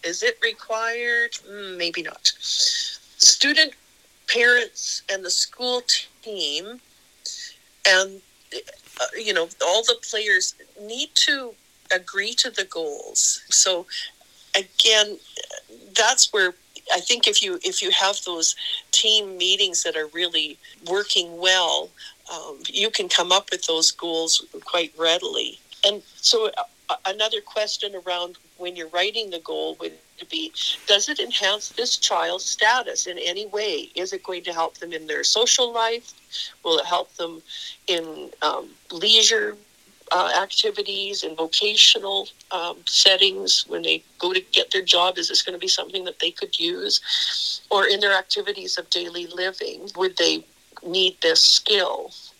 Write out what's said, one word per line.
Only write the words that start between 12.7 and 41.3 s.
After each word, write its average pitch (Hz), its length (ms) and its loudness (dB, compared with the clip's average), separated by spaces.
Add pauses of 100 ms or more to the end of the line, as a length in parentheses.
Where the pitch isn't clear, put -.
So 180 360 2 (720)
again, 208 600 2 (800)
that's 220 380 4
where 185 200 2 (400)
I 180 60 2
think 240 280 2
if 208 140 4
you, 185 220 -4
if 185 180 -2
you 180 100 0
have 196 340 2
those 165 320 -2 (340)
team 214 460 2
meetings 185 460 2
that 165 120 -2
are 156 120 -2
really 160 500 -4 (280)
working 180 520 0
well, 180 520 2 (440)
um, 156 340 -12
you 202 220 0
can 202 180 -2
come 180 240 2
up 196 200 4
with 185 160 -4
those 160 240 4
goals 165 540 -2 (200)
quite 170 320 -2
readily. 170 640 0 (260)
And 202 180 2 (140)
so, 220 400 2
uh, - 380 -6 (100)
another 214 340 -2
question 208 560 -4 (100)
around 180 320 -6 (200)
when 180 180 -8
you're 160 140 -10
writing 202 400 -2
the 170 100 -8
goal 160 400 -6
would 165 140 -10 (360)
be: 320 220 -6 (360)
Does 208 220 4
it 302 100 -4
enhance 208 500 -2
this - 280 -2
child's 175 480 0
status - 600 0
in 180 100 -10
any 175 300 -4
way? 202 480 -4
Is 185 180 -4
it 185 100 -8
going 180 200 -8
to 175 100 -6
help 165 240 -2
them 170 160 -12
in 160 140 -10
their 147 160 -4
social 233 500 2
life? 226 400 -2 (500)
Will 165 140 2
it - 80 0
help 175 300 -2
them 165 260 -8 (460)
in, 160 420 -4 (120)
um, - 280 -2 (220)
leisure, 214 640 2 (540)
uh, - 260 2
activities, 196 840 -2
in 156 120 -6